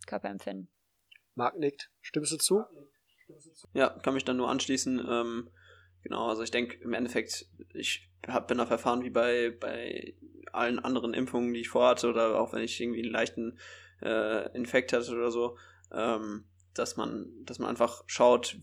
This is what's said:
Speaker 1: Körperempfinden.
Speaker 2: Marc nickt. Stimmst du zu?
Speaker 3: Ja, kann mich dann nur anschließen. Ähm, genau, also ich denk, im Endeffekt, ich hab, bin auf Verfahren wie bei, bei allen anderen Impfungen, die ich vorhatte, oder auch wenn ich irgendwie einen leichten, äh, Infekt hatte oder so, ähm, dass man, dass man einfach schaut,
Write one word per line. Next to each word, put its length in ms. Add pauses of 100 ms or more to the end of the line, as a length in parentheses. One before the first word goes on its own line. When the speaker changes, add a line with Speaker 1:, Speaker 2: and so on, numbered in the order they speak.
Speaker 1:
Körperempfinden. 600 (640)
Speaker 2:
Marc 220
nickt. 340 (100)
Stimmst 300
du 60
zu? 260 (1080)
Speaker 3:
Ja, 160
kann 240
mich 120
dann 120
nur 120
anschließen. 500 (100)
Ähm, 400 (520)
genau, 260
also 160
ich 80
denk, 300
im 120
Endeffekt, 540 (260)
ich 360 (180)
hab, 200
bin 120
auf 80
Verfahren 360
wie 60
bei, 500
bei 540 (380)
allen 280
anderen 340
Impfungen, 400
die 80
ich 80
vorhatte, 400
oder 300
auch 140
wenn 100
ich 160
irgendwie 240
einen 80
leichten, 460 (440)
äh, 540
Infekt 380
hatte 180
oder 200
so, 260 (340)
ähm, 540 (280)
dass 240
man, 300 (180)
dass 140
man 100
einfach 380
schaut, 560